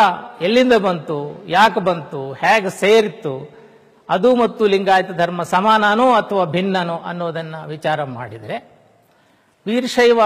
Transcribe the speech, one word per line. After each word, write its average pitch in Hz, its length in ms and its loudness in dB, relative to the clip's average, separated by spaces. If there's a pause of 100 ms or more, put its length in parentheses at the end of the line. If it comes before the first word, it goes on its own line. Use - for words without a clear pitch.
(400)
ಎಲ್ಲಿಂದ 240 320 2
ಬಂತು, 165 760 -2
ಯಾಕೆ 202 320 2
ಬಂತು, 156 520 -4
ಹೇಗೆ 190 380 0
ಸೇರಿತ್ತು, 185 880 0 (520)
ಅದು 208 260 2
ಮತ್ತು 226 300 0
ಲಿಂಗಾಯತ 196 440 2
ಧರ್ಮ 175 320 -2
ಸಮಾನನೋ 214 680 2
ಅಥವಾ 202 320 0
ಭಿನ್ನನೋ 175 640 -2
ಅನ್ನೋದನ್ನ 165 480 -8 (120)
ವಿಚಾರ 151 360 -4
ಮಾಡಿದ್ರೆ, 123 760 -12 (880)
ವೀರಶೈವ 240 600 2